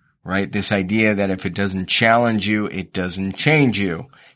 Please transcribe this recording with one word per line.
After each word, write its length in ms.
right? 280
This 200
idea 440
that 140
if 160
it 80
doesn't 360
challenge 580
you, 180
it 260
doesn't 440
change 420
you. 300